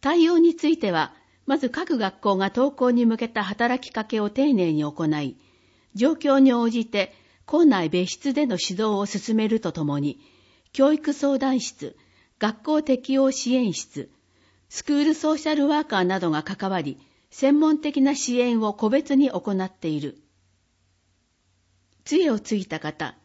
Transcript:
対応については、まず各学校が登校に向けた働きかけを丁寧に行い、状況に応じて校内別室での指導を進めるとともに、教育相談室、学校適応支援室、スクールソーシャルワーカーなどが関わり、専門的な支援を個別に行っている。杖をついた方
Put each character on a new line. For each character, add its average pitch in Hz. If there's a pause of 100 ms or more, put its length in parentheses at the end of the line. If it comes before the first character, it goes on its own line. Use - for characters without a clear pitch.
対 330
応 349
に 330
つ 311
い 320
て 196
は、 156 (320)
ま 277
ず 262
各 311
学 196
校 202
が 190
登 269
校 247
に 240
向 226
け 226
た 226
働 233
き -
か 220
け 220
を 208
丁 277
寧 180
に 151
行 147
い、 147 (580)
状 254
況 285
に 269
応 233
じ 226
て 202 (320)
校 330
内 190
別 180
室 277
で 294
の 226
指 -
導 214
を 202
進 220
め 220
る -
と 165
と 160
も 143
に、 143 (520)
教 269
育 302
相 277
談 262
室、 - (420)
学 214
校 302
適 262
応 269
支 254
援 247
室、 - (580)
ス -
ク 294
ー 285
ル 311
ソ 311
ー 320
シ 311
ャ 302
ル 285
ワ 302
ー 302
カ 208
ー 180
な 185
ど 175
が 151
関 190
わ 185
り、 143 (320)
専 285
門 311
的 294
な 277
支 247
援 240
を 208
個 214
別 277
に 269
行 190
っ 185
て -
い 151
る。 147 (1900)
杖 320
を 220
つ -
い 196
た 156
方 151